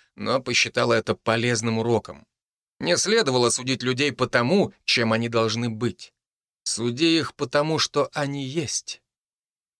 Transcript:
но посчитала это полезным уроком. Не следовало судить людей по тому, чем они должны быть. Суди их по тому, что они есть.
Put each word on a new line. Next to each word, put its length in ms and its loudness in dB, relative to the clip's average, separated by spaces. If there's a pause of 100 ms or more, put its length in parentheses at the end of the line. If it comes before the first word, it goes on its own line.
(160)
но 240 -2
посчитала 540 0
это 200 0
полезным 640 0
уроком. 480 -2 (540)
Не 160 0
следовало 540 2
судить 340 -4
людей 260 0
по 160 -2
тому, 460 2 (120)
чем 280 2
они 160 0
должны 420 0
быть. 420 -6 (520)
Суди 540 0
их 160 -4
по 120 -4
тому, 320 2
что 340 0
они 320 -4
есть. 580 -6 (760)